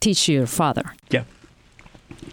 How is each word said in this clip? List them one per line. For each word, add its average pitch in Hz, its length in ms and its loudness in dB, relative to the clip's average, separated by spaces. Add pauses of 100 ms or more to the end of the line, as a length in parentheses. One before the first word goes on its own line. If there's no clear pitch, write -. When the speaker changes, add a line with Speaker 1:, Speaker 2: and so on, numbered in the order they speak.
Speaker 1:
teach 202 280 2
your 135 180 4
father? - 480 -2 (160)
Speaker 2:
Yeah. 123 140 0 (1080)